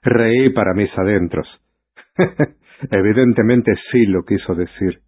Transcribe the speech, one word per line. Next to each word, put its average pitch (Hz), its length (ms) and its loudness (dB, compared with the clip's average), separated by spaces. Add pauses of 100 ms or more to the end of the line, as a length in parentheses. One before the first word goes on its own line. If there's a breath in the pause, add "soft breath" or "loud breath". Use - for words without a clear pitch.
Reí 117 480 2
para 101 240 -2
mis 98 240 -2
adentros. 92 500 -2 (680)
<laughs> - 420 -2 (320 loud breath)
Evidentemente 113 800 2 (180)
sí 120 160 2
lo 92 180 -2
quiso 95 300 -4
decir. 87 540 -6